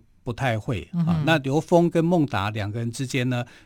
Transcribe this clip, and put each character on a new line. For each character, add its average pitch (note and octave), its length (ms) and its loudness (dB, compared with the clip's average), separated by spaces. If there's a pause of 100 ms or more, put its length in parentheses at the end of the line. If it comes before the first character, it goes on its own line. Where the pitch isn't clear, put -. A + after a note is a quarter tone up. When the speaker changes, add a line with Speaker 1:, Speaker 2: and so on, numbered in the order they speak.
(240)
Speaker 1:
不 A#2+ 80 -6
太 A#2 260 0
会 G#2 260 -4
啊。 - 100 -16
Speaker 2:
嗯 E3+ 120 0
哼。 D#3+ 200 0
Speaker 1:
那 E3 140 4
刘 C#3 200 0
封 E3+ 300 4
跟 E3 160 2
孟 E3+ 200 4
达 G2+ 260 -2
两 G#2 200 -4
个 A#2 80 -6
人 A#2 100 -4
之 B2+ 160 -6
间 B2+ 220 -2
呢 B2 160 -2 (220)